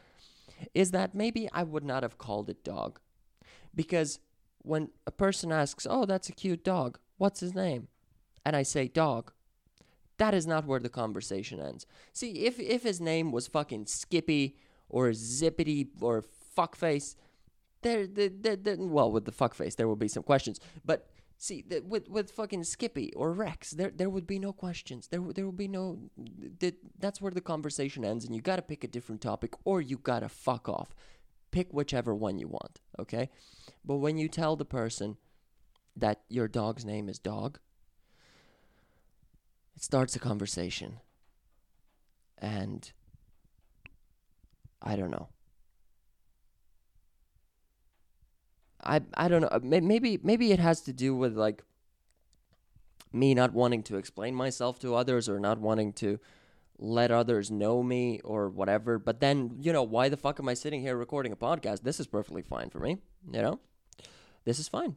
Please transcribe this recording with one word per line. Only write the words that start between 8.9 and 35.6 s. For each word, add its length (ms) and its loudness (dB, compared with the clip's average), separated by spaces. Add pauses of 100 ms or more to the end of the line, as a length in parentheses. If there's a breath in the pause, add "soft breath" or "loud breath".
that 180 4
is 100 2
not 220 0
where 120 2
the 100 -6
conversation 720 -6
ends. 280 -10 (260 loud breath)
See, 320 -4
if, 140 0
if 240 0
his 180 0
name 300 2
was 160 -2
fucking 400 -4
Skippy 680 2 (320 soft breath)
or 220 4
Zippity 760 0 (120)
or 240 0 (320)
Fuckface, 600 0 (680 soft breath)
there, 240 0
the, 220 0
the, 280 -2
the, 240 -2
well, 320 4
with 140 2
the 60 -6
Fuckface, 460 -2
there 100 4
will 80 2
be 120 0
some 140 -4
questions. 380 2 (260 loud breath)
But 240 -2 (280 soft breath)
see, 300 -10
the, 120 -2
with, 280 -4
with 220 -4
fucking 360 -6
Skippy 480 -4
or 200 0
Rex, 380 -6
there, 180 -2
there 220 -2
would 160 -6
be 100 -2
no 160 -4
questions. 540 -10
There, 140 -4 (120)
there 140 -4
would 100 -8
be 100 -4
no, 300 -6 (640)
the, 160 0 (240)
that's 200 -4
where 120 -4
the 100 4
conversation 640 -2
ends, 200 0
and 100 -4
you 60 -4
gotta 200 2
pick 220 -8
a 40 -4
different 340 -8
topic, 340 -4 (100)
or 160 4
you 160 -4
gotta 320 0
fuck 400 -4
off. 240 -4 (560 soft breath)
Pick 240 -2
whichever 420 0
one 240 -2
you 80 -6
want, 320 -10 (180)
okay? 320 -4 (540 loud breath)
But 140 -2
when 200 0
you 120 0
tell 260 0
the 80 -2
person 540 -4 (800)